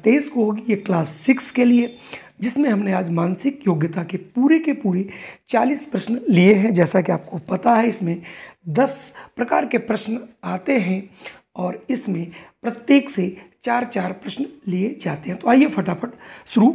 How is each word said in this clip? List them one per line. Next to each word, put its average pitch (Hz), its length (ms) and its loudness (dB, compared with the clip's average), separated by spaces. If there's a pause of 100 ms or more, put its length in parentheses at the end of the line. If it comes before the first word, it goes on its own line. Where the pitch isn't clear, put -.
तेईस 277 260 4
को 233 160 0
होगी। 214 180 -4
ये 226 140 0
क्लास 175 380 -2 (100)
सिक्स 262 260 0
के 247 140 2
लिए, 240 320 4 (420)
जिसमें 254 300 0
हमने 202 240 0
आज 185 180 -2
मानसिक 180 560 -2
योग्यता 165 360 0
के 185 140 -8
पूरे 294 420 2
के 302 160 -2
पूरे 190 320 -2 (420)
चालीस 254 360 0
प्रश्न 226 340 -4 (100)
लिए 185 240 8
हैं। 208 200 2
जैसा 180 280 2
कि 180 100 -2
आपको 170 260 -6 (120)
पता 208 240 2
है, 226 140 4
इसमें 170 340 -4 (480)
दस 247 440 -2 (220)
प्रकार 240 300 -2
के 240 140 -4
प्रश्न 220 400 -6 (260)
आते 185 340 -2
हैं 190 240 -2 (520)
और 180 340 -8
इसमें 185 360 -4 (380)
प्रत्येक 277 460 2
से 185 260 -4 (280)
चार 240 240 -2
चार 185 260 -6
प्रश्न 247 320 -8 (220)
लिए 185 360 -2
जाते 151 260 -6
हैं। 180 100 -8
तो - 100 -2
आइए 269 200 6
फटाफट - 440 -4 (340)
शुरू 220 280 4